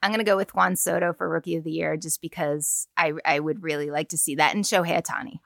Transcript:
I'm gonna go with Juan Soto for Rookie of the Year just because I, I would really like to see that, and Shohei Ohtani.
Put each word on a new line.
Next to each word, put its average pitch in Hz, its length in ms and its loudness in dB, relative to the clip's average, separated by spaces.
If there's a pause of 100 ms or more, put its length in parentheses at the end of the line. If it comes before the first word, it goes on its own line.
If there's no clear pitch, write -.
I'm 202 80 0
gonna 220 140 0
go 202 120 6
with 196 200 -2
Juan 185 200 4
Soto 175 380 0
for 180 160 -4
Rookie 165 260 -2
of 165 80 -4
the 160 80 -4
Year 160 260 -2
just 160 220 -4
because 151 680 -2 (100)
I, 160 160 2 (100)
I 143 160 2
would 156 220 -2
really 147 300 -2
like 151 180 -2
to 165 80 -6
see - 180 0
that, 151 200 4
and 202 80 0
Shohei 170 400 2
Ohtani. - 420 -8